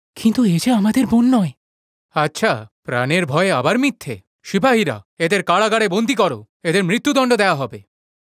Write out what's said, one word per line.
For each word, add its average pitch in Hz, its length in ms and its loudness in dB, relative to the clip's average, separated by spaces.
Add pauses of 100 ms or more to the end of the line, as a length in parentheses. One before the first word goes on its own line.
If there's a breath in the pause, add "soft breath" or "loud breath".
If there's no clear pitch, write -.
(180)
"কিন্তু 226 280 2
এ 170 140 2
যে 254 120 0
আমাদের 220 340 2
বোন 240 200 2
নয়।" 220 260 2 (640)
"আচ্ছা, 151 520 -2 (160)
প্রাণের 139 420 -2
ভয়ে 165 260 0
আবার 156 280 0
মিথ্যে? 190 420 -4 (240)
সিপাহীরা, 196 560 0 (160)
এদের 170 260 0
কারাগারে 208 440 2
বন্দি 208 280 -2
করো, 151 300 -2 (180)
এদের 185 200 0
মৃত্যুদণ্ড 247 500 0
দেয়া 196 220 2
হবে।" 113 280 -8 (500)